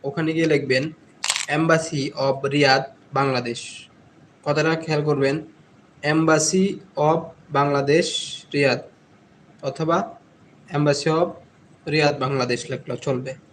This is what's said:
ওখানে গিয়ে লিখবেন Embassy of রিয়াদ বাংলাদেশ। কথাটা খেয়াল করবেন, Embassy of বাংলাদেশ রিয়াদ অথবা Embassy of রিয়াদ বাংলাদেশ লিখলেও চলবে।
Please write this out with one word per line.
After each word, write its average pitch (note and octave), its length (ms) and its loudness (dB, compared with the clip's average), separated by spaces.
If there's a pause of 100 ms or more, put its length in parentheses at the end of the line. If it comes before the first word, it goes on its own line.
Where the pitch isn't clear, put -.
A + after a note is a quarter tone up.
ওখানে D#3+ 280 -4
গিয়ে D#3+ 180 2
লিখবেন C3+ 300 0 (720)
Embassy D#3+ 460 0 (220)
of C#3 100 2 (180)
রিয়াদ C#3 300 4 (340)
বাংলাদেশ। B2 420 -2 (880)
কথাটা D3+ 260 2 (120)
খেয়াল D3+ 260 0
করবেন, C#3 260 2 (800)
Embassy D#3+ 520 4 (440)
of E3 100 2 (380)
বাংলাদেশ C#3+ 480 2 (500)
রিয়াদ C3+ 240 2 (920)
অথবা D#3+ 280 0 (800)
Embassy D3 300 2 (120)
of F3 80 2 (680)
রিয়াদ D3 300 4
বাংলাদেশ B2+ 360 0 (120)
লিখলেও - 340 -8
চলবে। C3+ 260 -2 (220)